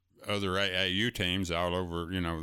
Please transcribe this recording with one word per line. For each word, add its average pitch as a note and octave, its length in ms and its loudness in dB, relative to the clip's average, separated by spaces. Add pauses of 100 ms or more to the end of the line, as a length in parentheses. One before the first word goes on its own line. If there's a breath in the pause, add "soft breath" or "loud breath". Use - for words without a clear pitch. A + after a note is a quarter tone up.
(260)
other G2+ 320 0
A F#2+ 260 2
A F#2 40 2
U G2+ 220 2
teams F#2 400 0
all F2 240 0
over, E2+ 360 -2
you F#2 100 0
know, E2 220 0